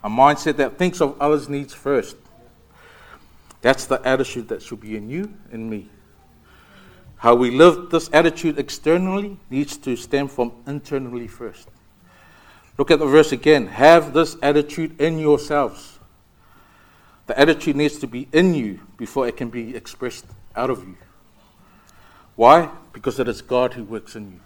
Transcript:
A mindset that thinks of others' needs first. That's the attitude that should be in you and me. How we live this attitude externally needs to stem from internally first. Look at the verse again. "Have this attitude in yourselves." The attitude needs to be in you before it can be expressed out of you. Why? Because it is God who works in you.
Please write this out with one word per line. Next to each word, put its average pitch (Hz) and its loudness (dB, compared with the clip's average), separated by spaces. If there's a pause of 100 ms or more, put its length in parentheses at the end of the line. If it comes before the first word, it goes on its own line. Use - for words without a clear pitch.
A 107 -8
mindset 143 2
that 135 -4
thinks 180 -2
of 139 -2
others' 143 -2
needs 143 -8
first. 135 -4 (1500)
That's 131 0
the 131 -4
attitude 127 -2
that 104 -8
should 110 -16
be 107 -12
in 107 -12
you 196 -10 (180)
and 113 -12
me. 104 -10 (1300)
How 117 4
we 123 2
live 151 6
this 165 -2
attitude 160 2
externally 190 -2 (120)
needs 143 -6
to 127 -6
stem 139 -4
from 120 -4 (160)
internally 131 -10
first. - -18 (1080)
Look 139 0
at 147 4
the 151 0
verse 151 6
again. 139 2
"Have 147 6
this 156 0
attitude 147 -2
in 160 -2
yourselves." 147 -2 (1300)
The 120 -6
attitude 156 4
needs 147 -2
to 127 -8
be 120 -12
in 175 4
you 104 -6 (160)
before 120 -6
it 113 -8
can 120 -8
be 117 -12
expressed - -12 (300)
out 123 -4
of 113 -8
you. 92 -20 (1400)
Why? 151 6 (240)
Because - -6
it 120 0
is 117 -8
God 123 -2
who 120 -14
works 104 -14
in 101 -16
you. 90 -20